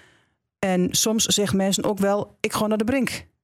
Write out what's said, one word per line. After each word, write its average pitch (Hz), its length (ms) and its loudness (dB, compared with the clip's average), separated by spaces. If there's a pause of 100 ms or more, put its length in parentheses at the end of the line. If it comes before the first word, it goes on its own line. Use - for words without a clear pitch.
(580)
En 185 320 0
soms 220 340 0
zegt - 280 0
mensen 190 320 0
ook 196 140 0
wel, 202 420 -2
"Ik 220 120 -2
ga 214 140 -2
naar 214 120 0
de 220 60 2
brink," 254 420 -2 (160)